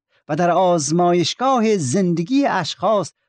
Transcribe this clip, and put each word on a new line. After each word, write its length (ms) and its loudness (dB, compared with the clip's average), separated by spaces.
و 80 -4
در 140 0
آزمایشگاه 1300 0
زندگی 720 0
اشخاص 680 -2